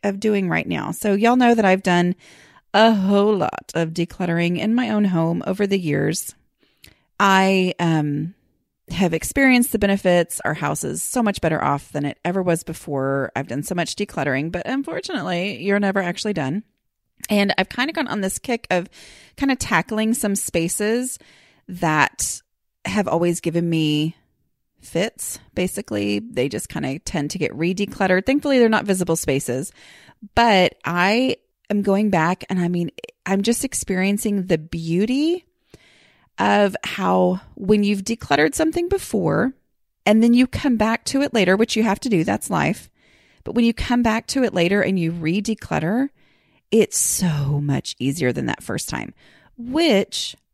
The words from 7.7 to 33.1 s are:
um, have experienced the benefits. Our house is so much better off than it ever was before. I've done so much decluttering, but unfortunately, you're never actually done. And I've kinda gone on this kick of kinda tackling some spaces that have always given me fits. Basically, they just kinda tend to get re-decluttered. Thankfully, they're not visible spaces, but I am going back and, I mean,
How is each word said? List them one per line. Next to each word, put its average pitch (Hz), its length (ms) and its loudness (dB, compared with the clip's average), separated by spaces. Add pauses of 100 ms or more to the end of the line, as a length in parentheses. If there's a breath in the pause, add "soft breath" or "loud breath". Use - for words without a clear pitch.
um, 156 540 0 (560)
have 170 240 0
experienced 254 580 2
the 214 60 0
benefits. 196 680 2
Our 151 100 -2
house 151 300 -4
is 156 180 -6
so - 200 -2
much 202 180 0
better 160 240 0
off 143 280 -2
than 143 120 -4
it 143 200 -6
ever 185 180 -2
was 170 200 0
before. 135 720 -4
I've 139 140 -6
done 143 160 -6
so 185 100 -8
much 170 220 -4
decluttering, 147 560 -4
but 180 140 -8
unfortunately, 208 960 -6
you're 202 180 0
never 196 200 0
actually 180 340 -4
done. 165 280 -4 (680)
And 202 300 2
I've 190 100 -2
kinda 269 240 -4
gone 294 140 -4
on 208 140 -4
this 190 180 -4
kick - 320 -6
of 185 180 0 (480 loud breath)
kinda 277 200 0
tackling 220 580 0
some 202 220 -2
spaces 214 840 -4 (520 soft breath)
that 156 680 0 (460)
have 190 200 -2
always 170 340 0
given 170 280 -2
me 156 480 0 (640)
fits. - 580 -6 (140)
Basically, 208 680 -4
they 226 280 -4
just - 220 -8
kinda 143 300 -6
tend 147 320 -4
to 185 60 -8
get 151 160 -4
re-decluttered. 185 720 0
Thankfully, 277 340 2
they're 233 120 6
not 214 160 2
visible 185 300 0
spaces, 135 540 -2 (640 loud breath)
but 214 420 4 (100)
I 202 500 0 (320)
am 208 140 0
going 202 260 2
back 175 400 0
and, 190 100 -2
I 175 100 2
mean, 175 220 -2 (360)